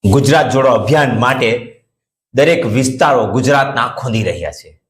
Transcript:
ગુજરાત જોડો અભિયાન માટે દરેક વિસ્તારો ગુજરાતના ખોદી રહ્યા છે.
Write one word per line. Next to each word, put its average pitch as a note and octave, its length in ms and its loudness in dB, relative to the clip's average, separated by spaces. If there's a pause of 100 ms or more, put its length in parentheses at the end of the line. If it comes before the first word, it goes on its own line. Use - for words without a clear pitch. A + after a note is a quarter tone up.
(100)
ગુજરાત C#3 420 2
જોડો C3+ 160 2
અભિયાન A#2+ 500 0
માટે B2 640 -2 (520)
દરેક D#3+ 320 2
વિસ્તારો B2+ 600 0
ગુજરાતના B2+ 600 0
ખોદી A2+ 340 -6
રહ્યા E2 280 -6
છે. D#2+ 400 -20